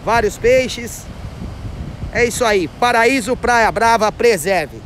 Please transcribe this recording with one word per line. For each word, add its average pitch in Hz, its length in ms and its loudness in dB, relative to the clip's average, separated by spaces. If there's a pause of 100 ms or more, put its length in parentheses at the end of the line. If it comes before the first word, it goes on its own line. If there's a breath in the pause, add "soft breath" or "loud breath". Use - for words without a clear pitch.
Vários 214 340 0
peixes. 240 720 0 (1040)
É 233 120 2
isso 247 180 -2
aí. 202 240 2
Paraíso, 240 680 2
Praia 233 340 2
Brava, 214 400 2
preserve. 180 760 0